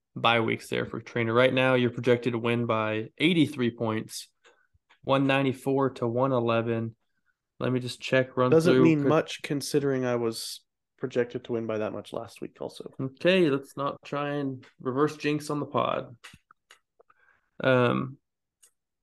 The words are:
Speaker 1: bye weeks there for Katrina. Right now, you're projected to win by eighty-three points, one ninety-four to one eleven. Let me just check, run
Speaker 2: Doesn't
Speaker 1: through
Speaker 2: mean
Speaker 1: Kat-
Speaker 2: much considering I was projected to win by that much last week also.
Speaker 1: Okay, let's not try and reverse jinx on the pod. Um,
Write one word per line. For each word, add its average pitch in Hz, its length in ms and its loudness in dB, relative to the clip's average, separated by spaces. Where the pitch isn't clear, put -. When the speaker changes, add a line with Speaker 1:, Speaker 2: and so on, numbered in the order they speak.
Speaker 1:
bye 117 240 2
weeks 113 300 -2
there 120 160 -2
for 120 140 -8
Katrina. 113 340 -4
Right 127 200 4
now, 131 200 2
you're 123 160 2
projected 120 440 0
to 117 60 -2
win 120 260 0
by 110 520 -2
eighty-three 143 540 2
points, - 560 -6
one 135 240 2
ninety-four 135 640 2
to 123 160 -4
one 127 260 0
eleven. 117 600 0
Let 123 120 -2
me 127 80 0
just 123 220 -10
check, 131 340 0
run 127 160 2
Speaker 2:
Doesn't 160 220 6
Speaker 1:
through 127 100 6
Speaker 2:
mean 160 160 6
Speaker 1:
Kat- 139 80 0
Speaker 2:
much - 340 0
considering 139 640 -2
I 123 120 0
was 113 420 -6
projected 127 480 -4
to 123 80 -6
win 113 140 -4
by 110 100 -2
that 104 160 -4
much 104 180 -12
last - 300 -10
week - 180 -14
also. - 400 -12
Speaker 1:
Okay, 170 500 2
let's 139 280 -4
not 139 260 -6
try 143 320 -6
and 135 300 -6
reverse 143 340 0
jinx 151 340 -4
on 147 120 -2
the - 40 -6
pod. 127 500 -4
Um, 131 540 2